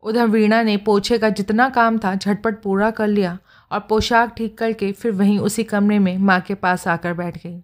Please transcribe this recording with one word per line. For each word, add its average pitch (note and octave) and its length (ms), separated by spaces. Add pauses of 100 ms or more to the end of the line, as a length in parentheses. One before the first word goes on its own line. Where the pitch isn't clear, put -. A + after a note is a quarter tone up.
उधर A3+ 240
वीणा A3 360
ने G#3+ 140
पोछे G3+ 420
का A3 100
जितना A3 400
काम A3+ 300
था G3 160
झटपट G3+ 480
पूरा G3+ 280
कर A3 160
लिया G3 320 (340)
और G#3 80
पोशाक A3+ 540
ठीक A3 240
करके A3 340
फिर A3+ 200
वहीं G3+ 260
उसी G#3+ 260
कमरे G#3 340
में F#3 200
माँ F#3+ 220
के G3+ 140
पास F3+ 340
आकर E3+ 260
बैठ E3+ 280
गई। F3 220